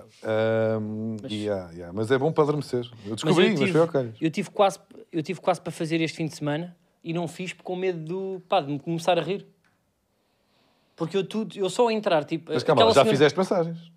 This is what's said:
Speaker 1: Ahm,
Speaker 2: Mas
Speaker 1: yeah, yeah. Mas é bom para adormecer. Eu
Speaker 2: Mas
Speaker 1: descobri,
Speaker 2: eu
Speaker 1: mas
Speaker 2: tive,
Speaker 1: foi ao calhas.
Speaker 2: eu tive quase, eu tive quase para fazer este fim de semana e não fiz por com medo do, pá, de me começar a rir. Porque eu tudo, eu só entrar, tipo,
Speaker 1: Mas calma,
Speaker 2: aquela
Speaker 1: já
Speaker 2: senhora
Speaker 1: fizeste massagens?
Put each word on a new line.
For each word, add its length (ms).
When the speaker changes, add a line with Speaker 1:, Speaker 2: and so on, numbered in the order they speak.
Speaker 1:
Ahm, 1000
Speaker 2:
Mas 100
Speaker 1:
yeah, 400
yeah. 220
Mas 180
é 60
bom 140
para 140
adormecer. 400
Eu 260
Speaker 2:
Mas 100
Speaker 1:
descobri, 240
Speaker 2:
eu 60
Speaker 1:
mas 80
Speaker 2:
tive, 120
Speaker 1:
foi 100
ao 60
calhas. 340
Speaker 2:
eu 100
tive 180
quase, 300
eu 100
tive 200
quase 200
para 100
fazer 300
este 160
fim 80
de 100
semana 400
e 100
não 140
fiz 260
por 100
com 120
medo 240
do, 480
pá, 140
de 100
me 80
começar 400
a 20
rir. 240
Porque 220
eu 60
tudo, 340
eu 120
só 220
entrar, 340
tipo, 280
Speaker 1:
Mas 100
calma, 180
Speaker 2:
aquela 100
Speaker 1:
já 100
Speaker 2:
senhora 100
Speaker 1:
fizeste 260
massagens? 580